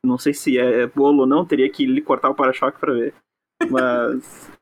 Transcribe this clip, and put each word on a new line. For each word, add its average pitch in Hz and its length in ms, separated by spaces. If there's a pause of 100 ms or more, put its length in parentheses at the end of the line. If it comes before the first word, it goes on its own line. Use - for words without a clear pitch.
não 127 140
sei 143 160
se 135 240
é 123 280
bolo 139 360
ou 131 40
não, 151 180
teria 135 260
que 139 160
lhe 131 140
cortar 135 300
o 135 40
para-choque 131 460
pra 147 120
ver. 120 220 (560)
Mas 123 800 (120)